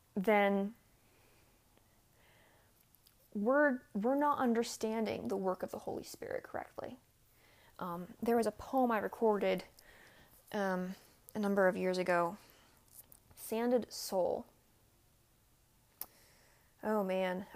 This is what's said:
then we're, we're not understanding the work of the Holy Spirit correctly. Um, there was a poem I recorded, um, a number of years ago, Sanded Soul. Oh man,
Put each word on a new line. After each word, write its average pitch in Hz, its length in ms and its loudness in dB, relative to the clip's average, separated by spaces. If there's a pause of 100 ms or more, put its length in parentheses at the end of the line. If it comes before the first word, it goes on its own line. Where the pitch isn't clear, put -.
(160)
then 202 600 2 (2500)
we're, 254 460 4 (160)
we're 233 200 2
not 285 220 2
understanding 226 920 -2
the 196 80 -2
work 185 280 -2
of - 80 -8
the - 80 -8
Holy - 240 -8
Spirit - 400 -10
correctly. - 540 -10 (840)
Um, 180 280 -8 (140)
there 233 160 2
was 226 80 2
a 214 60 0
poem 254 400 0
I 214 80 2
recorded, 196 640 2 (880)
um, 190 420 -2 (420)
a 220 40 -4
number 202 280 4
of 180 80 4
years 185 220 0
ago, 180 400 0 (960)
Sanded 233 540 0
Soul. - 560 -2 (2500)
Oh 214 200 0
man, 185 520 -2